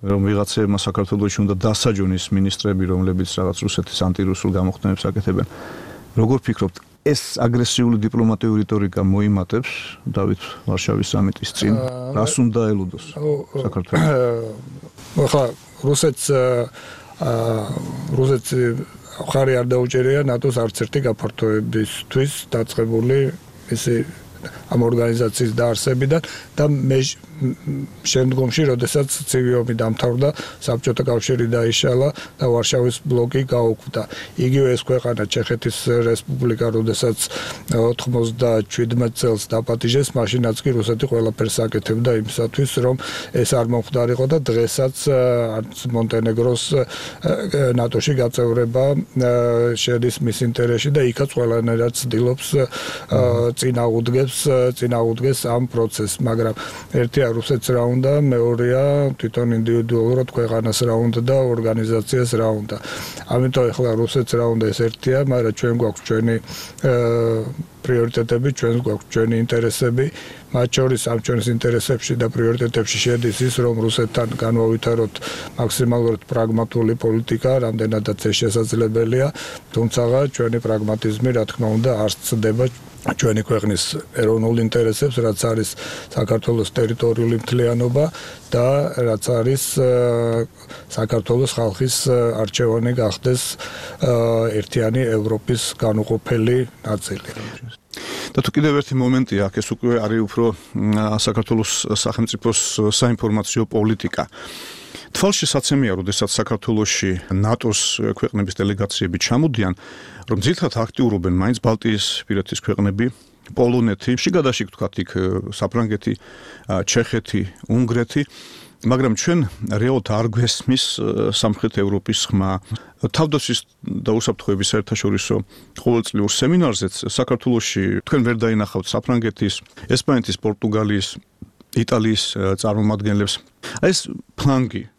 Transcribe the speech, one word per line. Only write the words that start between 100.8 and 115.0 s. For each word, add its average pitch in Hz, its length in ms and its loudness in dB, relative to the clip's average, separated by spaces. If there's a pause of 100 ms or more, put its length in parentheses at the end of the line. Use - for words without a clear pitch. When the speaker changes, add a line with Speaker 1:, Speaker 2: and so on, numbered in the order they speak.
Speaker 1:
საქართველოს 110 560 0 (180)
სახელმწიფოს 110 680 0 (280)
საინფორმაციო 110 760 0
პოლიტიკა. 107 600 0 (840)
თვალშისაცემია, 143 840 0
როდესაც 98 360 -2
საქართველოში 107 800 0 (200)
ნატოს 104 500 0 (300)
ქვეყნების 101 440 -2
დელეგაციები 98 640 -2
ჩამოდიან, 117 560 0 (480)
რომ 107 160 -2
ძირითადად 147 380 0
აქტიურობენ 107 580 0
მაინც 104 240 2
ბალტიის 110 480 0 (140)
პირეთის - 400 -4
ქვეყნები, 101 500 0 (360)
პოლონეთი, 120 680 2
შიგადაშიგ 131 560 0
ვთქვათ, - 280 -6
იქ, 92 140 -4 (380)